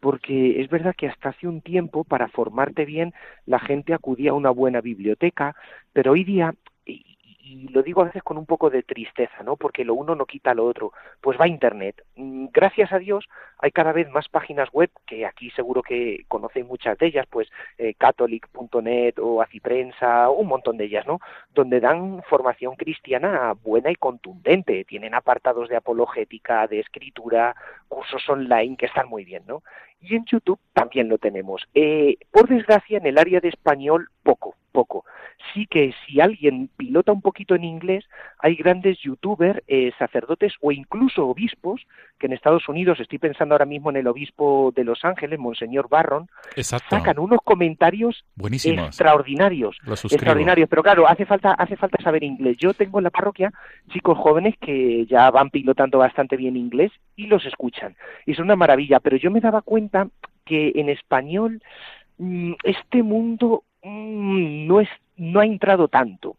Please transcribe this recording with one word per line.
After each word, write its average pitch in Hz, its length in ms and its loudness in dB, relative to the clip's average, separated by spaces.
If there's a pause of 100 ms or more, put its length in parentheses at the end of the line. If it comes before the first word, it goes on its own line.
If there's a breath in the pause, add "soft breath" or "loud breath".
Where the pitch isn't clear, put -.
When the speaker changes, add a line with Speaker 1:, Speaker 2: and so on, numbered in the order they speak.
Speaker 1:
Porque 131 600 0
es 135 80 -6
verdad 170 280 -4
que 147 120 -6
hasta - 220 -10
hace - 180 -14
un 165 120 -10
tiempo, 165 440 -4
para 123 240 -4
formarte 120 560 -4
bien, 160 300 -8 (320 loud breath)
la 127 140 0
gente 143 340 -4
acudía 139 380 -4
a - 20 -2
una 143 160 0
buena 127 300 0
biblioteca, 117 760 -4 (380 loud breath)
pero 131 200 4
hoy 180 120 2
día, 175 300 0 (300)
y, - 320 -20 (280)
y 135 240 -20
lo 135 140 0
digo 175 200 0
a 175 40 2
veces - 160 -12
con 151 160 -10
un 156 80 -14
poco 160 240 0
de 127 120 -2
tristeza, - 600 -10
¿no? 131 120 -6
Porque 139 280 -8
lo 117 100 -2
uno 147 220 -6
no 139 100 -6
quita 127 280 -4
lo 113 100 -2
otro, 117 280 -6 (280 loud breath)
pues 127 200 -2
va 160 40 4
a 175 40 2
Internet. 110 540 -4 (140)
Mm, 131 360 -12
gracias 190 400 2
a 190 60 0
Dios, 196 300 -6 (300 loud breath)
hay 147 120 0
cada 160 220 0
vez 156 180 -2
más 147 180 -4
páginas 143 440 -4
web, 160 180 2 (160)
que 110 180 -12
aquí 120 260 -14
seguro 127 320 -4
que 120 440 -6
conocéis 117 400 -8
muchas 123 320 -6
de - 80 0
ellas, 139 240 -2
pues, 113 180 -6 (300 loud breath)
eh, 113 180 -6
catholic 120 520 0
punto 120 340 -8
net 120 380 -2
o 113 220 -2
Aciprensa, 123 880 0
un 185 180 0
montón 127 300 -2
de 107 80 -4
ellas, 104 200 -6
¿no? 160 140 -6 (340 loud breath)
Donde 127 240 2
dan 175 500 -2
formación 127 460 -2
cristiana 139 880 -4
buena 113 300 0
y - 40 -4
contundente. 123 880 -4
Tienen 107 300 -14
apartados 120 540 -2
de 120 80 -4
apologética, 113 920 -4
de 107 140 -6
escritura, 117 760 -4 (320 loud breath)
cursos - 420 -12
online 127 480 0
que 120 100 -6
están 127 220 -4
muy 110 160 -12
bien, 90 220 -16
¿no? 127 160 -14 (380 loud breath)
Y 190 160 -6
en 226 80 -4
YouTube 294 340 -2 (140)
también 120 360 0
lo 110 100 0
tenemos. 95 440 -6 (120)
Eh, 151 420 4 (160)
por 220 160 8
desgracia, 214 500 2
en 175 80 -2
el 139 120 4
área 180 220 4
de 170 100 0
español, 151 580 0 (160)
poco, - 320 0 (160)
poco. - 320 -2 (500 loud breath)
Sí 208 120 -6
que 143 260 0 (140)
si 139 140 2
alguien 147 560 2
pilota 143 360 2
un 202 80 0
poquito 196 340 -2
en 170 100 0
inglés, 175 400 -4 (340 loud breath)
hay 160 180 2
grandes 180 440 2
youtubers, 180 680 -2
eh, 127 300 2
sacerdotes 123 600 -2
o 147 120 0
incluso 180 560 -2
obispos, 196 540 -6 (360 soft breath)
que - 80 -6
en 131 60 -2
Estados 151 360 2
Unidos, 170 320 0
estoy 131 180 -10
pensando 151 360 0
ahora 143 100 4
mismo 147 260 -6
en 139 60 -2
el 131 100 0
obispo 135 680 0
de 127 100 0
Los 117 200 -4
Ángeles, 160 360 -4
Monseñor 120 480 -6
Barron, 151 400 0 (280 loud breath)
Speaker 2:
Exacto. 123 400 -4
Speaker 1:
sacan 160 220 0
unos 202 260 2
comentarios 180 800 0 (120)
Speaker 2:
Buenísimos. 123 520 -2
Speaker 1:
extraordinarios, 147 960 2
Speaker 2:
Los 110 160 -6
suscribo. 147 180 2
Speaker 1:
extraordinarios, 160 500 4
pero 160 160 2
claro, 175 240 8
hace 170 180 2
falta, 196 260 2
hace 180 240 -2
falta - 260 -2
saber 156 200 0
inglés. 131 360 -2
Yo 185 140 2
tengo 196 260 -2
en 190 60 0
la 175 60 0
parroquia 196 420 -2 (400 loud breath)
chicos 175 260 2
jóvenes 170 420 4
que 123 460 0
ya 127 240 8
van 135 200 4
pilotando 135 480 2
bastante 131 380 2
bien 127 200 -4
inglés 123 360 0 (240)
y 208 100 -14
los 208 180 2
escuchan, 123 520 -10 (300 loud breath)
y 151 80 -2
son 165 100 -4
una 196 120 4
maravilla, 143 440 6
pero 135 160 2
yo 170 160 2
me 220 80 4
daba 220 220 2
cuenta 208 440 0 (400)
que 151 300 0
en 147 120 -2
español, 165 720 -2 (580 loud breath)
mm, 175 340 -6 (100)
este 214 400 0
mundo 226 600 0 (180)
mm, 196 840 -4
no 190 140 6
es, 208 80 2 (280)
no 175 240 0
ha 208 60 6
entrado 190 420 2
tanto. 110 500 -2